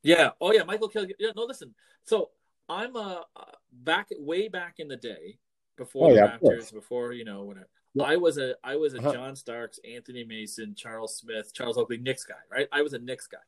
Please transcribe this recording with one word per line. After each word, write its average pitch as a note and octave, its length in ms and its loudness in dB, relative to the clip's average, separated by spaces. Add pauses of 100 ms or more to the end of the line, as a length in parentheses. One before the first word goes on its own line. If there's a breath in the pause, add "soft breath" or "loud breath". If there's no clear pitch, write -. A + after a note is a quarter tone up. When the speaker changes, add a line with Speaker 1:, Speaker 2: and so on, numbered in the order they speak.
Speaker 1:
Yeah. D#3 260 8 (100)
Oh, F3+ 140 4
yeah. G3+ 100 8
Michael G#3 260 -4
Kidd. G3 300 -6
Yeah. G#3+ 160 -4
No, A3 80 -6
listen. A#3 300 -12 (320)
So G3+ 240 0 (380)
I'm, A3+ 280 -8
uh, F#3+ 260 -8 (140)
uh, - 80 -20 (280)
back, D#3+ 360 -2 (100)
way E3+ 300 -4
back F3+ 320 -10
in D3+ 80 -12
the C3+ 100 -10
day, G#2+ 420 -14 (360)
before D#3+ 320 2
Speaker 2:
Oh, - 20 12
Speaker 1:
the B2 60 12
Speaker 2:
yeah, G#2+ 200 8
of A#2+ 60 -8
Speaker 1:
Raptors, - 0 -
Speaker 2:
course. A#2 300 4
Speaker 1:
before, A#2+ 420 -8
you A#2 120 -12
know, G2+ 180 -10
whatever. G2 260 -16 (260)
Speaker 2:
Yeah. C#3 80 0
Speaker 1:
I D3 140 2
was D#3+ 200 4
a, B2+ 260 -4
I C3+ 120 -6
was D3 180 0
a B2 60 -10
Speaker 2:
Uh-huh. C3+ 140 0
Speaker 1:
John C3+ 220 -8
Starks, A#2 440 -12 (100)
Anthony A#2+ 340 -14
Mason, A2 520 -12
Charles A2+ 420 -10
Smith, A2+ 360 -10
Charles A#2+ 240 -4
Oakley A#2 200 -2
Knicks B2 260 -6
guy, - 120 -16 (160)
right? C#3 200 -2
I C#3+ 100 0
was D3 120 0
a A#2+ 60 -8
Knicks B2 280 -10
guy - 100 -18 (100)